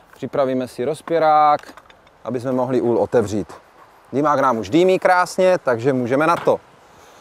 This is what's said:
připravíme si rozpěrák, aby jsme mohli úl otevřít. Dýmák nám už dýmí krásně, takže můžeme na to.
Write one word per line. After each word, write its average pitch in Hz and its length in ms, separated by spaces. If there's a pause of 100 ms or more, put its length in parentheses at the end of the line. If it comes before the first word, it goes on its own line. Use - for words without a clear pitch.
(140)
připravíme 131 540
si - 160
rozpěrák, 151 960 (420)
aby 123 160
jsme 127 120
mohli 127 280
úl 117 180
otevřít. 104 540 (600)
Dýmák 143 280
nám 127 180
už 101 120
dýmí 180 280
krásně, 185 600
takže 127 340
můžeme 131 340
na 165 100
to. 117 240 (600)